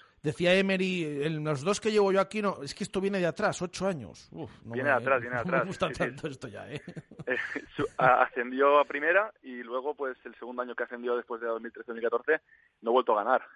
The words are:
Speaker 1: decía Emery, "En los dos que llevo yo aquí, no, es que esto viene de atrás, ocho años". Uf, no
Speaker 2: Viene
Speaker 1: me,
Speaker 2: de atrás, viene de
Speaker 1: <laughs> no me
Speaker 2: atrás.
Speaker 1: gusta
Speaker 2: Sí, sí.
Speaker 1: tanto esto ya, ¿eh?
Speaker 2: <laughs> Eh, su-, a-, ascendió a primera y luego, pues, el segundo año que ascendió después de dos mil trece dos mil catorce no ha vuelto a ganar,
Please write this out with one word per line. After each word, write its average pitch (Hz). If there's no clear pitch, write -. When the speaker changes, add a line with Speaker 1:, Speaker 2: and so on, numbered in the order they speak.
Speaker 1:
decía 170
Emery, 185
"En 156
los 151
dos 202
que 220
llevo 202
yo 190
aquí, 202
no, 185
es 143
que 202
esto -
viene 196
de 180
atrás, 175
ocho 185
años". 123
Uf, 156
no 113
Speaker 2:
Viene 135
Speaker 1:
me, 131
Speaker 2:
de 117
atrás, 131
viene 123
de 120
Speaker 1:
<laughs> -
no 180
me 135
Speaker 2:
atrás. 127
Speaker 1:
gusta 180
Speaker 2:
Sí, 131
sí. -
Speaker 1:
tanto 139
esto 127
ya, 101
¿eh? 143
Speaker 2:
<laughs> -
Eh, 127
su-, 143
a-, 127
ascendió 131
a 143
primera 170
y 127
luego, 127
pues, 135
el 120
segundo 123
año 120
que 120
ascendió 120
después 117
de 117
dos 113
mil 117
trece -
dos -
mil 117
catorce 120
no 117
ha -
vuelto 127
a 101
ganar, 123